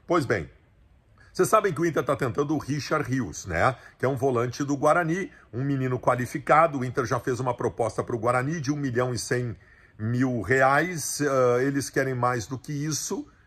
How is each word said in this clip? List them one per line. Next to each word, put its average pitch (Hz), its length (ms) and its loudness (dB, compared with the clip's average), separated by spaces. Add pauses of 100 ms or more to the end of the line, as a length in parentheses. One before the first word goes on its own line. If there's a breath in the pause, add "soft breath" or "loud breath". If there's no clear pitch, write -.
Pois 170 220 2
bem, 107 240 -2 (840 soft breath)
vocês 180 160 2
sabem 202 240 4
que 131 80 -6
o 165 60 2
Inter 160 180 0
tá 139 120 0
tentando 143 400 0
o - 20 -2
Richard 147 500 -2
Rios, 120 380 -4
né? 98 300 2 (220 loud breath)
Que - 60 -2
é 123 40 2
um 139 80 0
volante 123 480 0
do 143 120 -2
Guarani, 160 540 2 (220 loud breath)
um 120 100 -6
menino 131 340 0
qualificado. 139 840 2
O 123 40 -2
Inter 127 220 -2
já 127 140 0
fez 123 180 -4
uma 127 160 -2
proposta 117 480 -2
pro 120 160 -4
Guarani 127 420 0
de 135 120 -2
um 151 40 0
milhão 127 380 0
e 113 40 -4
cem 123 380 -4 (400 soft breath)
mil 123 460 0
reais. 139 800 2
Ah, 127 400 4
eles 139 260 0
querem 131 280 0
mais 123 320 0
do 131 100 -8
que - 140 -12
isso. 151 560 -6 (180 soft breath)